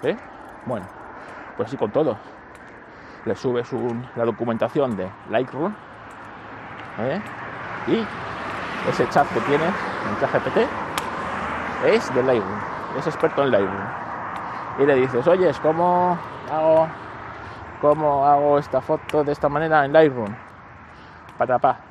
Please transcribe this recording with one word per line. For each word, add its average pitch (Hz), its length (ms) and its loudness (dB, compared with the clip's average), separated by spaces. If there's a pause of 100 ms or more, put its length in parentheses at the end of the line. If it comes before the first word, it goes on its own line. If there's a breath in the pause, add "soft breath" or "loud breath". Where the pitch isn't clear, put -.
¿Eh? 165 140 0 (500)
Bueno, 107 200 -6 (680 loud breath)
pues - 120 -4
así 131 100 -8
con 110 120 0
todo. 135 280 2 (1080 loud breath)
Le 113 100 0
subes 123 380 -2
un, 120 420 -4
la 117 120 0
documentación 117 680 0
de 95 160 -4 (200)
Lightroom, 123 440 -2 (1200)
¿eh? 139 240 -2 (640)
Y 208 200 0 (840)
ese 123 180 0
chat 143 240 4
que 202 80 0
tienes 156 320 2 (380)
en 104 100 -4
chat - 100 0
G 131 100 2
P 135 100 -4
T 226 180 2 (1300)
es 233 200 0
de 127 80 2
Lightroom, 107 380 2 (380)
es 147 80 -4
experto 156 360 0
en 139 80 2
Lightroom. 98 540 0 (720 loud breath)
Y 139 100 4
le 143 100 6
dices, 127 320 2
"Oye, 180 240 6 (100)
¿cómo 175 560 2 (340)
hago, 160 360 4 (920 loud breath)
cómo 147 460 4
hago 143 320 6
esta 135 220 0
foto 151 420 0
de 143 100 0
esta 143 160 2
manera 151 360 4
en 139 80 -2
Lightroom?". 127 420 6 (1040 loud breath)
Patapá, 123 400 4 (120)